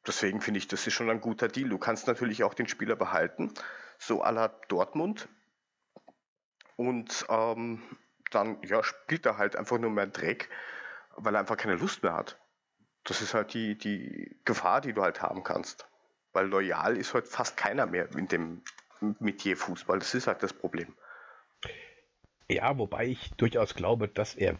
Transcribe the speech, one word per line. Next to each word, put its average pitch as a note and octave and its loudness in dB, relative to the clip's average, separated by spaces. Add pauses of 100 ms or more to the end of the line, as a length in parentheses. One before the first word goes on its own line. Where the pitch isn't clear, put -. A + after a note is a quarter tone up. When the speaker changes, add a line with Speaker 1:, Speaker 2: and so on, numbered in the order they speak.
Speaker 1:
deswegen G2+ 0
finde G#2 0
ich, - -4
das - -4
ist G#2+ 2
schon A2+ 0
ein A2+ 2
guter A2+ 0
Deal. B2+ -2
Du F#2+ 0
kannst A2 0
natürlich A#2 2
auch G2+ 4
den A#2+ 0
Spieler G2+ 0
behalten, F2 0 (440)
so - 0
à A#2 4
la A2+ 2 (180)
Dortmund. D3+ 0 (1500)
Und, A#2+ -2
ähm, A2+ 2 (520)
dann, G#2+ 2
ja, G#2+ 4
spielt - -2
er G#2 2
halt G2+ 2
einfach A2+ 0
nur A2+ 2
mehr G2+ 2
Dreck, - -4 (680)
weil G#2+ 0
er G#2 6
einfach G#2+ -2
keine G2 0
Lust - -2
mehr F2 2
hat. - -4 (680)
Das - -4
ist G#2 -4
halt G#2+ 2
die, G#2+ -2
die F2 -6 (100)
Gefahr, A2 4
die B2+ -6
du G#2+ 2
halt E2+ 2
haben - -2
kannst. - -4 (460)
Weil F#2+ 4
loyal G2 2
ist - -4
heute A#2+ 2
fast - -4
keiner A2 2
mehr F2 -2
in F#2 -2
dem E2+ -2 (580)
Metier G2+ 0
Fußball. F#2 -2
Das - -4
ist B2 0
halt G#2+ 0
das F#2+ -2
Problem. - -6 (1500)
Speaker 2:
Ja, C3+ 2
wobei A2+ 0
ich - -4
durchaus A#2 4
glaube, G#2 2
dass - -2
er, F2 2